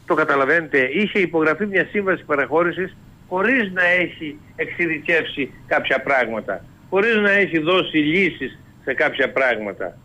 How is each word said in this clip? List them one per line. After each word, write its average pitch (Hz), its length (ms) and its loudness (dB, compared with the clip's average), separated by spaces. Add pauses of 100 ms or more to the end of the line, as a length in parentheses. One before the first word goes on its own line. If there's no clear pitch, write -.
Το 170 80 0
καταλαβαίνετε, 143 800 2
είχε 208 260 0
υπογραφεί 160 480 2
μια 190 240 0
σύμβαση 190 340 -2
παραχώρησης 160 720 0 (320)
χωρίς 202 440 0
να 180 120 0
έχει 170 540 -2 (180)
εξειδικεύσει 160 920 -2 (160)
κάποια 139 360 0
πράγματα, 117 600 -2 (260)
χωρίς 220 260 2
να 208 140 4
έχει 180 280 2
δώσει 160 380 0
λύσεις 156 600 0 (260)
σε 135 100 -2
κάποια 131 380 0
πράγματα. 107 720 -2